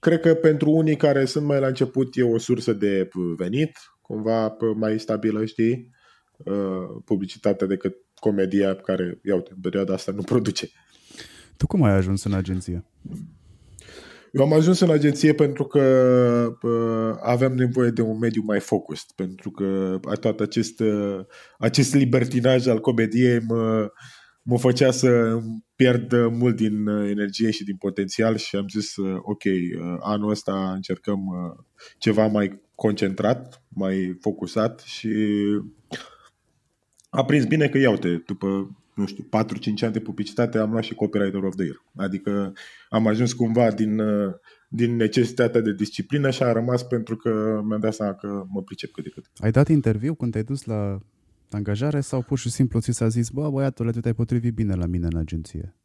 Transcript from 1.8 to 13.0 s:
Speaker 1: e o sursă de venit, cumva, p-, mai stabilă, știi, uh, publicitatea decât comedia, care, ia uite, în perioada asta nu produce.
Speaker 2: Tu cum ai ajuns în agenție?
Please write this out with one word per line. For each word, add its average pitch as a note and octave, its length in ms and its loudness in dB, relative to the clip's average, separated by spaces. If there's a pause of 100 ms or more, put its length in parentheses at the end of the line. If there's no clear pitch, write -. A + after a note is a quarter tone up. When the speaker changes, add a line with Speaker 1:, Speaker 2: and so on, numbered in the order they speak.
Speaker 1:
e B2+ 60 2
o A#2 160 2
sursă B2 340 0
de G2 360 0 (280)
venit, A2+ 340 -2 (300)
cumva, A2 480 -2
p-, A2 280 -2
mai A2 240 -2
stabilă, A2 440 -2
știi, A#2 460 -2 (460)
uh, F#2+ 680 -6
publicitatea G2 640 -2
decât F#2+ 300 -2 (180)
comedia, G2 600 0
care, F2+ 500 -4
ia G2 100 0
uite, F2+ 200 -4
în F#2 60 -18
perioada F#2+ 320 -2
asta F#2+ 200 -6
nu G2 100 -6
produce. G#2+ 480 -2 (840)
Speaker 2:
Tu - 100 -4
cum F#3 160 2
ai G#2+ 100 6
ajuns F#2+ 320 0
în G#2 80 -2
agenție? F#2 520 -4 (1500)